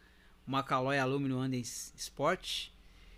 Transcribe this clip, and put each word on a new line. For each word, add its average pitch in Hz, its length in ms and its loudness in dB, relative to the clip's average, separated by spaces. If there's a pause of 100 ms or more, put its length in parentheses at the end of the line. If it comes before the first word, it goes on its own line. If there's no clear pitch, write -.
(460)
Uma 135 160 2
Caloi 139 380 2
Aluminum 135 400 2
Andes 127 560 -4
Sport. - 720 -2 (500)